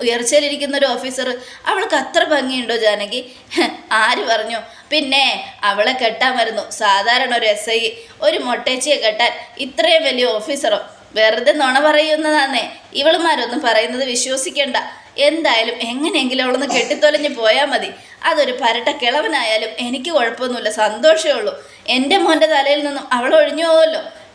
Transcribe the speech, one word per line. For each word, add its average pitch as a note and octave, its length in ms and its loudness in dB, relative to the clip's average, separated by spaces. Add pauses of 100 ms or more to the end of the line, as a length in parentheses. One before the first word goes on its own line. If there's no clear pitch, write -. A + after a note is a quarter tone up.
ഉയർച്ചയിലിരിക്കുന്ന C#4 760 0
ഒരു C#4 100 2
ഓഫീസർ, B3+ 420 -4 (380)
അവൾക്ക് F#4 300 0
അത്ര D4+ 280 0
ഭംഗിയുണ്ടോ C4 520 -2
ജാനകി? G#3 440 0 (320)
ഹ്, F4 140 2 (260)
ആര് B3 320 2
പറഞ്ഞു? A3+ 360 -2 (280)
പിന്നെ C#4 360 2 (380)
അവളെ G#3 320 2
കെട്ടാൻ B3 420 0
വരുന്നു G#3+ 280 -2 (140)
സാധാരണ A#3 580 2
ഒരു A3 100 0
എസ് G#3 240 0
ഐ, A3+ 100 0 (420)
ഒരു G#3 160 2
മൊട്ടേച്ചിയെ B3+ 600 -2
കെട്ടാൻ A3 340 0 (260)
ഇത്രയും D#4 460 2
വലിയ B3 240 0
ഓഫീസറോ? A3 520 -2 (340)
വെറുതെ A#3 380 2
നുണ C4+ 280 2
പറയുന്നതാന്നേ. D4+ 840 2 (300)
ഇവളുമാരൊന്നും C#4+ 680 0
പറയുന്നത് A#3 440 0
വിശ്വസിക്കണ്ട. C4 720 -2 (440)
എന്തായാലും C4+ 640 2
എങ്ങനെയെങ്കിലും C4 600 -2
അവളൊന്ന് B3+ 260 -2
കെട്ടിത്തൊലഞ്ഞ് D4 640 2
പോയാ A#3 300 2
മതി. B3 260 -2 (340)
അതൊരു D4+ 280 0
പരട്ട A#3 440 -2
കിളവനായാലും A#3+ 840 -2
എനിക്ക് B3+ 320 -6
കുഴപ്പമൊന്നുമില്ല, A#3+ 600 -2
സന്തോഷമേ B3 640 2
ഉള്ളൂ. G#3+ 200 -2 (360)
എൻ്റെ C4+ 300 2
മോൻ്റെ D#4+ 300 4
തലയിൽ D4 360 2
നിന്നും C#4 280 -6
അവൾ B3 220 0
ഒഴിഞ്ഞു D4+ 320 4
പോവല്ലോ D#4+ 360 4 (320)